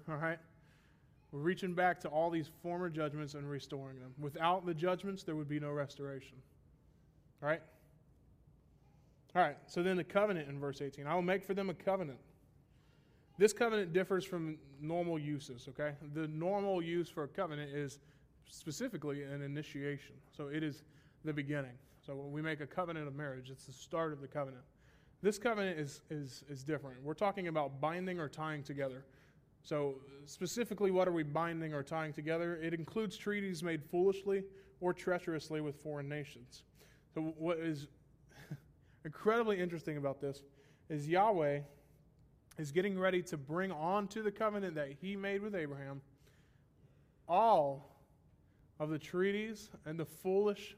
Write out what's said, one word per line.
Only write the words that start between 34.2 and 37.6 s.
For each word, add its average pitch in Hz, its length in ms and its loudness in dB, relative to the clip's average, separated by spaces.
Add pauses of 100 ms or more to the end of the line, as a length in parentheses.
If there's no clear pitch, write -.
or 180 120 2
treacherously 165 680 0
with 147 160 -2
foreign 147 320 -6
nations. 143 560 -10 (500)
So 160 240 -2
what 165 200 0
is 160 280 -2 (640)